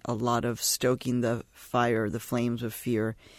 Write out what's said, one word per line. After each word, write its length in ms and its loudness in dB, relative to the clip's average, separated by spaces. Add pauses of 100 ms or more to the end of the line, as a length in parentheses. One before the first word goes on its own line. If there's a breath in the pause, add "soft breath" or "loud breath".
a 80 -2
lot 320 0
of 160 -4
stoking 600 0
the 300 0
fire, 580 0
the 100 -4
flames 440 -2
of 100 -4
fear. 420 0 (240 loud breath)